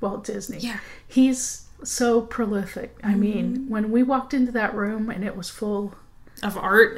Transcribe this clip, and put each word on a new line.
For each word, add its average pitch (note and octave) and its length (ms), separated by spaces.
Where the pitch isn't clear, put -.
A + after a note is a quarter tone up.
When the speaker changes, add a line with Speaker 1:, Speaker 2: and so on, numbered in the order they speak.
Speaker 1:
Walt G3+ 240
Disney. G3+ 360
Speaker 2:
Yeah. A#3 180
Speaker 1:
He's C4 520
so A#3+ 360
prolific. G#3 840
I G3+ 140
mean, G#3+ 400
Speaker 2:
Mm-hmm. C4+ 160
Speaker 1:
when G#3+ 180
we A#3+ 140
walked C4 280
into B3+ 200
that A3 200
room G#3+ 380
and F#3+ 140
it G3+ 120
was F3+ 140
full G#3 460
Speaker 2:
of G3+ 160
art G#3+ 420